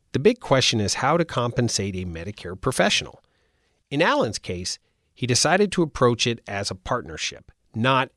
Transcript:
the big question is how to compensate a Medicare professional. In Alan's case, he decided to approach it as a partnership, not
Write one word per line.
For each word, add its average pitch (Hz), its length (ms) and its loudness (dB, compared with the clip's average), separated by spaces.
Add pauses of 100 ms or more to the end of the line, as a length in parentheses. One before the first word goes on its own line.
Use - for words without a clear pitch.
(120)
the 123 60 0
big 208 200 4
question 127 420 2
is 98 140 0
how 143 220 2
to 175 80 2
compensate 120 720 -2
a 92 80 -6
Medicare 87 560 -10
professional. 131 640 0 (680)
In 143 120 2
Alan's 226 360 0
case, 92 400 -10 (360)
he - 120 -6
decided 170 460 2
to 180 100 0
approach 123 440 0
it 117 200 -4
as 101 240 -6
a - 40 -8
partnership, - 760 -8 (240)
not 127 420 2